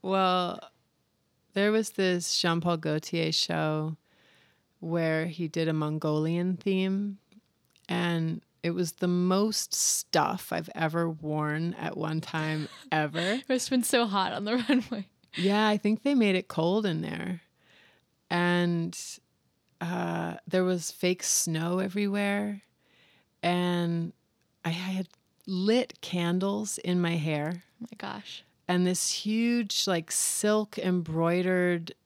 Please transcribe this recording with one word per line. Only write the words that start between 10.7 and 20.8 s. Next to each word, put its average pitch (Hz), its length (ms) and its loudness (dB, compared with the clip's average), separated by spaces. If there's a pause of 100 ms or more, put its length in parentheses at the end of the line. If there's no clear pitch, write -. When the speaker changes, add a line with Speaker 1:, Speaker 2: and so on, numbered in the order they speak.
Speaker 1:
ever 165 340 0
worn 151 680 -2
at - 220 -6
one 156 240 -2
time 156 480 -4 (120)
Speaker 2:
<laughs> - 120 -6
Speaker 1:
ever. 151 260 0
Speaker 2:
It 202 300 -2
must 254 200 0
have - 20 -4
been 254 140 2
so 233 220 2
hot 196 280 0
on 202 100 -6
the 220 120 0
<laughs> 240 120 -2
runway. 233 380 0 (280)
Speaker 1:
Yeah, 202 320 4
I 214 120 2
think 214 240 2
they 285 120 2
made 208 200 6
it 180 140 -2
cold 185 360 2
in 160 160 0
there. 165 400 -6 (880)
And, 175 720 0 (800)
uh, 170 540 -4 (120)
there 185 180 2
was 180 260 0